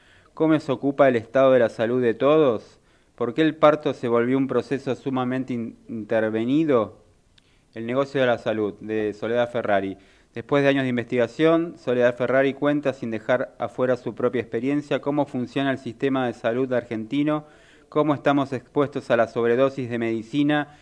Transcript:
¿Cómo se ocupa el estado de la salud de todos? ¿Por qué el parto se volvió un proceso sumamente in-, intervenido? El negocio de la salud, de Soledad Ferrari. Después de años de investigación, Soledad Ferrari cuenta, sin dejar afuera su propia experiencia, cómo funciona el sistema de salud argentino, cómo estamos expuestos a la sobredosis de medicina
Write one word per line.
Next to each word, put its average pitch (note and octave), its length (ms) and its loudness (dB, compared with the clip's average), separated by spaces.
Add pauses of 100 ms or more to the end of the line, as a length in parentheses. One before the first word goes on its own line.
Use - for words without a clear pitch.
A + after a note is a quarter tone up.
(340)
¿Cómo D#3 240 2
se - 140 -4
ocupa C3+ 360 2
el B2+ 60 2
estado C3 380 2
de B2+ 80 6
la A2+ 80 4
salud A#2+ 340 -2
de A2+ 120 2
todos? C3+ 680 2 (340)
¿Por A#2 200 -6
qué D#3+ 80 0
el D3+ 120 2
parto D3+ 400 2
se B2+ 140 -6
volvió A#2 280 2
un C3+ 120 0
proceso B2 480 -2
sumamente B2+ 560 -4
in-, A#2 240 -8 (120)
intervenido? A2+ 1160 0 (680)
El A2+ 140 -10
negocio C3+ 340 -2
de B2+ 60 2
la A#2 120 0
salud, G#2+ 420 -2
de G#2+ 320 -4
Soledad A#2 360 -2
Ferrari. G2 480 -2 (380)
Después C#3 300 0
de C#3 60 4
años C#3 120 2
de C3 60 -2
investigación, B2+ 880 0
Soledad B2 380 0
Ferrari C3 360 2
cuenta, C#3+ 420 -2
sin A#2 180 -8
dejar B2 480 -2
afuera B2+ 360 -2
su A#2 200 -8
propia B2 240 0
experiencia, C3+ 600 -4
cómo C#3+ 240 0
funciona C3+ 460 -4
el C3 80 -2
sistema B2+ 480 -4
de A#2 60 -4
salud B2 400 -2
argentino, B2+ 720 -2 (440)
cómo D3+ 240 0
estamos C#3 400 0
expuestos C3+ 600 -4
a A#2 40 4
la A2+ 120 4
sobredosis B2 600 0
de A#2+ 120 -4
medicina C#3+ 800 -2